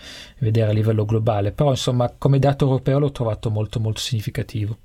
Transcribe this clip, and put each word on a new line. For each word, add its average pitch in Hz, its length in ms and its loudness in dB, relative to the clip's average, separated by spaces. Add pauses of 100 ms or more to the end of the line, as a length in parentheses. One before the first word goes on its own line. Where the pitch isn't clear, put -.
(400)
vedere 110 320 2
a - 20 2
livello 107 320 2
globale, 107 460 0
però, 147 200 2
insomma, 123 460 0
come 139 220 2
dato 139 260 2
europeo 135 340 2
l'ho 143 120 0
trovato 113 380 -4
molto, 107 320 -2
molto 110 180 -2
significativo. 107 840 -4